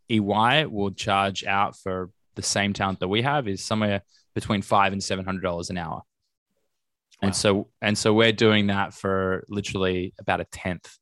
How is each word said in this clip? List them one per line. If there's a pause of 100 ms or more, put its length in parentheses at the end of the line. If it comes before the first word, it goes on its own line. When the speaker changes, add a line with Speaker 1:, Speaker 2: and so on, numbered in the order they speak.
(100)
Speaker 1:
E
Y
will
charge
out
for (240)
the
same
talent
that
we
have
is
somewhere (320)
between
five
and
seven
hundred
dollars
an
hour. (1200)
And
Speaker 2:
Wow.
Speaker 1:
so, (120)
and
so
we're
doing
that
for
literally
about
a
tenth